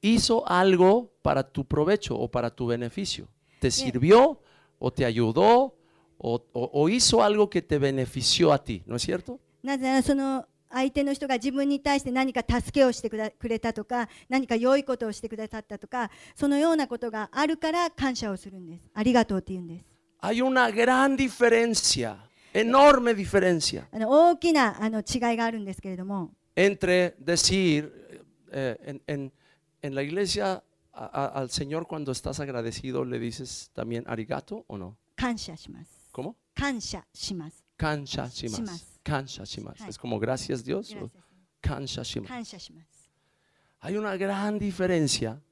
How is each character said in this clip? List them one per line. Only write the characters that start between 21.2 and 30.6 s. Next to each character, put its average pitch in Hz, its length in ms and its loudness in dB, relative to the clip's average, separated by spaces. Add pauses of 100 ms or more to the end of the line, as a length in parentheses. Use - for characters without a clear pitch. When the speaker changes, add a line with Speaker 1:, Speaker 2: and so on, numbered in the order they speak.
Speaker 1:
enorme 247 600 8
diferencia. 185 800 2
Speaker 2:
あ 214 80 -10
の、 220 100 -2
大 330 280 8
き 339 160 2
な、 262 280 4
あ 220 80 0
の、 220 100 -2
違 233 340 -2
い 226 40 -2
が 226 80 -2
あ 226 60 -2
る 226 80 -8
ん 202 60 -10
で 190 80 -8
す - 80 -14
け 196 80 -10
れ 185 80 -8
ど 185 80 -10
も。 196 260 -6 (240)
Speaker 1:
Entre 180 640 2
decir, 160 720 2 (600)
eh, 131 320 -4
en, 139 240 -14
en, 139 240 -6 (500)
en 139 140 -8
la 139 60 -2
iglesia, 190 640 -4 (300)